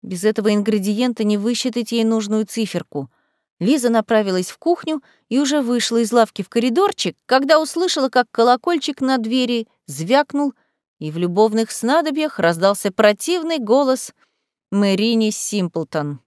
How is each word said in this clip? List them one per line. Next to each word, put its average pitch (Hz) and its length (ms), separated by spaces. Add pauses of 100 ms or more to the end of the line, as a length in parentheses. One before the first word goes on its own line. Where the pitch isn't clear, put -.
Без 185 200
этого 214 300
ингредиента 208 680
не 208 140
высчитать 233 540
ей 233 120
нужную 220 420
циферку. 170 640 (500)
Лиза 240 300
направилась 208 600
в - 60
кухню 320 440 (280)
и 247 100
уже 285 220
вышла 233 360
из 233 140
лавки 226 300
в - 80
коридорчик, 247 760
когда 285 360
услышала, 320 480
как 247 220
колокольчик 262 720
на 262 160
двери 233 500 (200)
звякнул, 262 680 (460)
и 156 120
в 156 60
любовных 214 540
снадобьях 302 680
раздался 185 520
противный 311 680
голос 262 540 (580)
Мэрини 208 580
Симплтон. 165 960